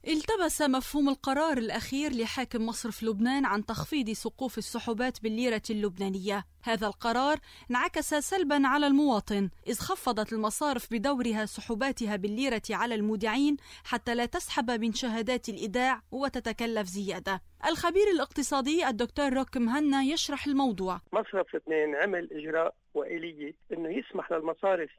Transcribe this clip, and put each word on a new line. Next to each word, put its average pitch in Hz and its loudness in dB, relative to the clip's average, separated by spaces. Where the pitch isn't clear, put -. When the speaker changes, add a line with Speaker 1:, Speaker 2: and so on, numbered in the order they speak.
Speaker 1:
التبس 320 0
مفهوم 277 2
القرار 277 2
الأخير 262 -2
لحاكم 226 -2
مصرف 226 -6
لبنان 233 2
عن 202 0
تخفيض 226 -2
سقوف 226 -4
السحوبات 233 -4
بالليرة 226 0
اللبنانية. 196 -2
هذا 226 0
القرار 262 0
انعكس 294 0
سلبا 294 2
على 285 4
المواطن، 220 4
إذ 240 -2
خفضت 220 -2
المصارف 226 0
بدورها 233 0
سحوباتها 220 -2
بالليرة 214 0
على 220 0
المودعين 220 2
حتى 240 -2
لا 240 2
تسحب 247 -2
من 226 0
شهادات 233 -2
الإيداع 233 0
وتتكلف 233 -2
زيادة. 190 -4
الخبير 349 4
الاقتصادي 277 0
الدكتور 262 0
روك 262 -2
مهنا 269 2
يشرح 285 -2
الموضوع. 196 0
Speaker 2:
مصرف 202 0
لبنان 151 0
عمل 175 0
إجراء 156 -2
وإلية 160 -6
إنه 165 -4
يسمح 190 -4
للمصارف 165 0